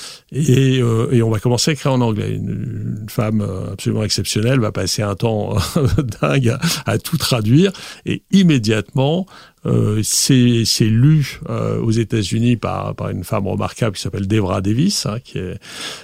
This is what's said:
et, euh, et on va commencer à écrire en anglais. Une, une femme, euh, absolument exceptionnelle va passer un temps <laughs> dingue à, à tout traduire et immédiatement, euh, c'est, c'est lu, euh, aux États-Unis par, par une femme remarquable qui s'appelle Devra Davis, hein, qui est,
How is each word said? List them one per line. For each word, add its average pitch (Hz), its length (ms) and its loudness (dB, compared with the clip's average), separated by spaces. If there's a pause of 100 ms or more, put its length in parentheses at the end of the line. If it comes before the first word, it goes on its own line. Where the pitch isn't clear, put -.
(320)
et, 131 500 4
euh, 117 300 2
et 120 100 4
on 113 80 2
va 110 100 0
commencer 123 320 0
à - 20 0
écrire 135 200 -2
en 127 80 2
anglais. 107 340 -2
Une, 107 640 -6
une 113 80 -12
femme, 110 320 -2
euh, 101 320 -6
absolument 110 300 -2
exceptionnelle 107 560 0
va 107 120 0
passer 95 300 -4
un 101 140 -2
temps 107 400 -2 (280)
<laughs> 127 380 0
dingue 139 280 2
à, - 100 -2 (260)
à 107 120 0
tout - 200 -4
traduire 131 540 4 (340)
et - 260 -4
immédiatement, 139 960 2 (400)
euh, 110 380 2
c'est, 123 600 4
c'est - 200 2
lu, 131 540 4 (100)
euh, 110 300 -2
aux 117 120 0
États-Unis 113 640 0
par, 98 380 -4
par 104 160 -6
une 98 140 -6
femme 101 240 -4
remarquable 101 480 -2
qui - 80 -10
s'appelle 95 240 -4
Devra 98 340 0
Davis, 117 460 0
hein, 104 160 -4
qui - 160 -12
est, 92 200 -8 (440)